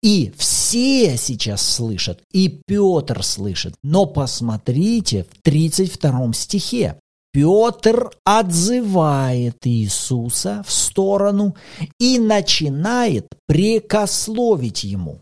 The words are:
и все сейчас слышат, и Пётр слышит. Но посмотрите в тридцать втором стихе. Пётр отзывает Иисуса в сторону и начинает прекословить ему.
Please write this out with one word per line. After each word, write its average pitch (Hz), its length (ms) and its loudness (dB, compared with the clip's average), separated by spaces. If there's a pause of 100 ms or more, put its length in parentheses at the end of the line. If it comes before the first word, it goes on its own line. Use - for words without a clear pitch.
и 202 340 2
все 240 800 0
сейчас 110 460 -4
слышат, 107 560 -4 (120)
и 185 360 0
Пётр 185 560 0
слышит. - 580 -6
Но 180 240 2
посмотрите 123 1160 -2
в - 180 -18
тридцать 160 500 2
втором 127 440 -2
стихе. - 640 -4 (320)
Пётр 220 800 2 (140)
отзывает 170 1400 2
Иисуса 113 1040 -2
в - 40 -6
сторону 202 840 0 (440)
и 247 180 4
начинает 202 1080 0 (180)
прекословить 214 1400 0
ему. 95 380 -6